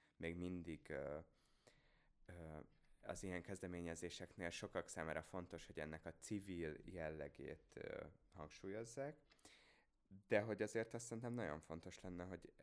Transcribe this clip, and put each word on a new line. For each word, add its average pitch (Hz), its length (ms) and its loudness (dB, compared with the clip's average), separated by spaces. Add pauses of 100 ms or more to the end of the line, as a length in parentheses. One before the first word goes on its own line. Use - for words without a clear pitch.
(160)
még 85 200 2
mindig, 87 540 0
ö, 71 280 2 (1080)
ö, 80 320 -4 (420)
az - 220 -2
ilyen 90 200 2
kezdeményezéseknél 87 1080 0
sokak 92 380 2
számára 78 340 2
fontos, 87 440 -2
hogy - 120 -4
ennek 78 280 -2
a 82 140 -2
civil 90 640 2
jellegét, 78 920 -2
ö, - 300 -2 (280)
hangsúlyozzák, 117 880 -2 (1080)
de 107 140 10
hogy 107 220 4
azért 110 320 4
azt 117 100 -2
szerintem 117 280 0
nagyon 85 280 2
fontos 82 400 -6
lenne, 90 240 -2
hogy 90 280 -4 (100)